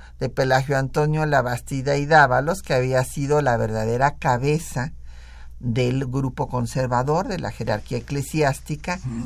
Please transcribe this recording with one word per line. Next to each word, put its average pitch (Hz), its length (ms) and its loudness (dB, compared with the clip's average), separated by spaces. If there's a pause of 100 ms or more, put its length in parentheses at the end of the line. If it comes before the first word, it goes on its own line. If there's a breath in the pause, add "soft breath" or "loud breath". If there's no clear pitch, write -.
(200 loud breath)
de 131 100 -2
Pelagio 131 480 2
Antonio 151 480 0
Labastida 135 720 0
y 143 80 0
Dávalos, 147 560 6
que - 120 -2
había 127 300 2
sido 143 380 0
la 123 160 4
verdadera 110 600 0
cabeza 139 760 0 (680 soft breath)
del 123 460 0
grupo 131 420 -2
conservador, 127 800 0
de 190 120 -4
la 107 120 -4
jerarquía 113 480 -4
eclesiástica, 147 1000 -2 (260)